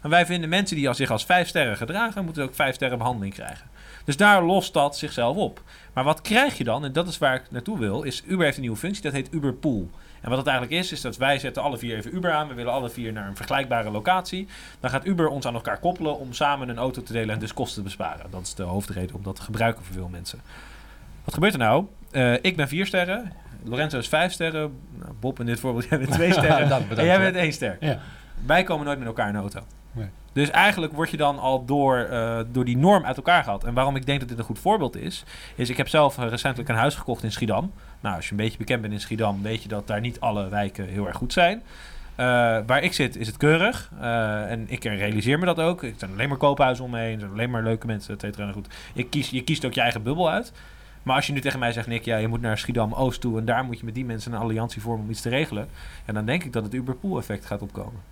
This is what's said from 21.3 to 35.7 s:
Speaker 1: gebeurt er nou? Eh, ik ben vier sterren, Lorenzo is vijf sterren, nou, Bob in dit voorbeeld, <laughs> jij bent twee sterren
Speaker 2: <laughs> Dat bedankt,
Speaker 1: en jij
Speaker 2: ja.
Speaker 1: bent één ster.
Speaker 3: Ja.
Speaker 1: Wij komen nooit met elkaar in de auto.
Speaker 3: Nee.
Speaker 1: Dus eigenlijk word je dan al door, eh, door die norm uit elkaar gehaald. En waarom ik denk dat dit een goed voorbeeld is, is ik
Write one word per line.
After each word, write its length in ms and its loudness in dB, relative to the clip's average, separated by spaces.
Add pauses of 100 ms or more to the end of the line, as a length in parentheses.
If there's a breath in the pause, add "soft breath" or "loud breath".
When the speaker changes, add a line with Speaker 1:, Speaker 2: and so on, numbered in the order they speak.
Speaker 1:
gebeurt 200 4
er 60 -4
nou? 260 4 (260)
Eh, 220 4
ik 220 0
ben 120 0
vier 180 -2
sterren, 460 -2 (320)
Lorenzo 340 -2
is 100 -4
vijf 240 2
sterren, 400 -2 (280)
nou, 200 -12
Bob 200 -4
in 60 -2
dit 140 0
voorbeeld, 260 0
<laughs> 40 -12
jij 100 2
bent 120 0
twee 200 6
sterren 380 6
Speaker 2:
<laughs> 0 -
Dat 120 4
bedankt, 160 -2
Speaker 1:
en 80 4
jij 100 8
Speaker 2:
ja. 60 6
Speaker 1:
bent 140 4
één 180 2
ster. 260 -4
Speaker 3:
Ja. 200 0 (460 loud breath)
Speaker 1:
Wij 180 6
komen 220 -2
nooit 120 0
met 100 -6
elkaar 200 -2
in 60 0
de 60 -2
auto. 200 -6 (320)
Speaker 3:
Nee. 160 -8 (260)
Speaker 1:
Dus 160 4
eigenlijk 440 4
word 180 0
je 60 -4
dan 220 2
al 260 0
door, 320 4
eh, 420 0 (120)
door 140 2
die 120 2
norm 280 8
uit 120 -2
elkaar 260 4
gehaald. 200 -2
En 100 -2
waarom 220 2
ik 100 -4
denk 140 2
dat 100 -8
dit 80 -6
een 60 -4
goed 160 -6
voorbeeld 360 2
is, 280 -8 (320 loud breath)
is 140 -2
ik 80 -2